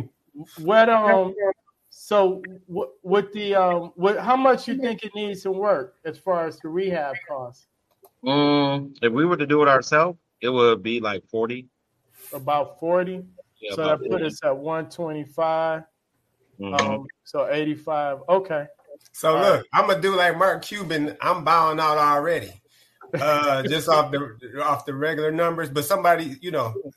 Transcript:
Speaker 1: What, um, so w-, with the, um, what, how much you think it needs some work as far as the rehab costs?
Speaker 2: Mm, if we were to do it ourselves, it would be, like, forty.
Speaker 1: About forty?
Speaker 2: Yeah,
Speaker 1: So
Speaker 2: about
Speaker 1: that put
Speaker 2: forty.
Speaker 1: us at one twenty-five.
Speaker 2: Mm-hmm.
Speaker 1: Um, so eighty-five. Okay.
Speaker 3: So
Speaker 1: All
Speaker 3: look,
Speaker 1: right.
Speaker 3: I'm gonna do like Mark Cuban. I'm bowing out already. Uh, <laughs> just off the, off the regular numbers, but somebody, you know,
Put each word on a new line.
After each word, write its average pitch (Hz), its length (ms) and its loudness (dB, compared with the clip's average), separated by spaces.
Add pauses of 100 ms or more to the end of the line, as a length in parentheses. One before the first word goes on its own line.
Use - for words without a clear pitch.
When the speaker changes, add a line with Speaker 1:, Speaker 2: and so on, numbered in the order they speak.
(580)
Speaker 1:
What, 214 320 4
um, 196 460 4 (560)
so 190 500 0 (260)
w-, 180 240 -8 (120)
with 196 300 0
the, 208 200 -4
um, 175 420 2
what, 196 220 0
how 226 180 0
much 262 320 2
you 240 80 -4
think 240 280 -4
it 214 100 -10
needs 208 300 -8
some 190 140 -4
work 185 460 -2
as 151 140 -10
far 170 300 -2
as 156 120 -12
the 160 100 -12
rehab 165 460 -4 (120)
costs? 127 400 -12 (560)
Speaker 2:
Mm, 139 800 0
if 117 100 2
we 143 120 2
were 175 120 0
to 147 80 -2
do 147 160 4
it 147 60 4
ourselves, 151 500 2 (240)
it 120 80 0
would 120 320 4
be, 113 180 -4
like, 104 300 -4
forty. 120 380 -4 (680)
Speaker 1:
About 143 460 -4
forty? 180 440 -2 (380)
Speaker 2:
Yeah, 101 140 -10
Speaker 1:
So 160 80 -4
Speaker 2:
about 156 160 2
Speaker 1:
that - 60 -10
put - 80 -4
Speaker 2:
forty. 165 120 -2
Speaker 1:
us 151 180 -6
at 139 140 0
one 160 320 -6
twenty-five. 160 920 -4 (760)
Speaker 2:
Mm-hmm. 101 140 -8
Speaker 1:
Um, 139 320 -2 (180)
so 139 280 -4
eighty-five. 147 760 -4
Okay. 170 380 0 (480)
Speaker 3:
So 160 220 2
Speaker 1:
All 147 60 2
Speaker 3:
look, 160 200 6
Speaker 1:
right. - 120 -14
Speaker 3:
I'm 196 140 4
gonna 185 140 2
do 196 140 2
like 175 220 2
Mark 175 240 2
Cuban. 160 600 -6
I'm 165 240 0
bowing 160 340 4
out 156 180 2
already. 147 540 2 (680)
Uh, 147 440 2
<laughs> 131 40 -4
just 151 220 -2
off 151 220 4
the, 139 520 -8
off 143 220 -2
the 143 80 -8
regular 151 380 -2
numbers, 165 380 -2
but 139 160 -4
somebody, 170 560 2
you 175 100 -10
know, 123 220 -4 (240)